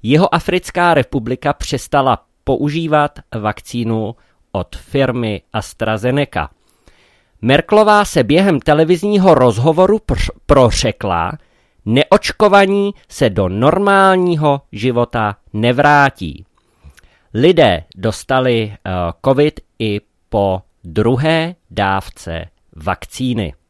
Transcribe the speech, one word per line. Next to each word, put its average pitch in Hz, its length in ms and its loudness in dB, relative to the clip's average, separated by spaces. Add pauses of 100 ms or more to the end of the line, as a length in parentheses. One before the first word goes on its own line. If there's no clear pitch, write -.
Jihoafrická 175 920 0
republika 127 580 -4
přestala 131 720 -2 (200)
používat 147 720 -2 (220)
vakcínu 110 760 -6 (360)
od - 240 -8
firmy 120 680 -4 (100)
AstraZeneca. 110 960 -4 (920)
Merkelová 208 640 2
se 135 200 0
během 160 360 2
televizního 175 760 2
rozhovoru 147 640 2
pr-, - 340 -4 (140)
prořekla: 107 840 0 (520)
„Neočkovaní 196 1040 2 (180)
se 120 220 0
do 95 180 -2
normálního 175 1120 2 (120)
života 117 640 -2 (160)
nevrátí.“ 123 920 0 (880)
Lidé 123 500 2 (120)
dostali, 113 760 -2
eh, 95 180 -12 (340)
covid 135 360 0 (180)
i 104 220 -4 (280)
po 98 340 -2 (220)
druhé 135 720 -2 (160)
dávce 95 760 -6 (300)
vakcíny. 95 800 -6 (160)